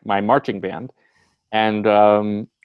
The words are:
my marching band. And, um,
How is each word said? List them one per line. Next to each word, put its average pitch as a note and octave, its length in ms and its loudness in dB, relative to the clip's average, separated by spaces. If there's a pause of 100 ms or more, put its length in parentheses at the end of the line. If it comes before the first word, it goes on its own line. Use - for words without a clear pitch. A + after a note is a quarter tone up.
my G2+ 160 -2
marching A2 400 -2
band. G2 300 -10 (640)
And, G#2+ 340 0
um, G#2 600 2 (160)